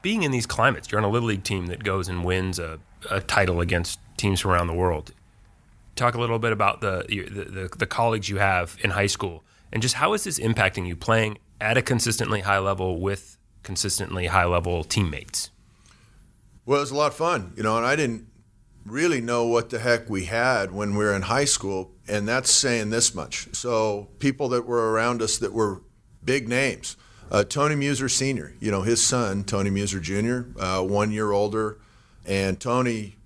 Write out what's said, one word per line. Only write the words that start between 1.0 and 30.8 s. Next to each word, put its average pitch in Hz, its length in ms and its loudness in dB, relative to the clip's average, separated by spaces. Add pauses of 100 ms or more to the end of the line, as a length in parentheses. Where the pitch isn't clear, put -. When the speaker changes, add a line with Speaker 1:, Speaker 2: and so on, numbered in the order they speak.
Speaker 1:
on 107 40 2
a 101 60 2
Little 117 180 0
League 101 140 -2
team 92 260 -4
that 87 140 -8
goes 95 260 -2
and 90 160 -4
wins 92 340 0
a, 80 200 -8 (320)
a 95 100 0
title 92 400 2
against 87 380 0 (180)
teams 98 240 2
from 95 120 2
around 87 160 4
the 82 60 -4
world. 87 380 0 (840)
Talk 120 180 2
a 117 60 -2
little 117 180 0
bit 113 140 0
about 101 300 0
the, 95 260 0
the, 98 360 -6
the, 95 340 -8
the - 80 0
colleagues 113 420 0
you 101 80 -2
have 95 460 2
in 104 80 2
high 101 160 2
school 87 360 -4 (300)
and 110 100 -2
just 123 120 0
how 170 180 2
is 220 120 -2
this 170 140 -4
impacting 98 480 0
you 87 80 -4
playing 107 440 2 (220)
at 110 180 2
a 123 40 2
consistently 110 580 0
high 98 180 2
level 92 420 0
with 98 380 -4 (240)
consistently 92 640 -2
high 90 180 4
level 87 400 0
teammates? - 680 -2 (1160)
Speaker 2:
Well, 139 120 4
it 143 40 2
was 131 80 -4
a 135 60 -4
lot 147 120 4
of - 60 -2
fun, 135 420 -2
you 110 60 -6
know, 107 160 2
and 117 80 2
I 139 100 4
didn't 117 320 -2 (560)
really 139 360 0
know 117 260 0
what 117 240 2
the 120 80 -4
heck 117 320 2
we 95 140 -2
had 110 480 2
when 104 240 -2
we 104 80 2
were 101 100 4
in 98 80 0
high 123 220 2
school, 98 480 -2 (160)
and 104 180 -2
that's 127 240 0
saying 117 400 2
this 117 240 0
much. 71 400 -10
So 110 540 -2 (100)
people 135 300 -2
that 120 180 0
were 117 240 2
around 113 320 2
us 107 160 -2
that 101 140 -4
were 104 300 0 (420)
big 123 240 -2
names, 123 480 -2 (340)
uh, 101 140 4
Tony 147 320 0
Muser 139 320 0
Senior, 131 500 -2
you 107 140 -2
know, 95 100 0
his 113 180 2
son, 101 440 0
Tony 101 260 0
Muser 98 300 -2
Junior, 113 480 -2 (100)
uh, 92 240 0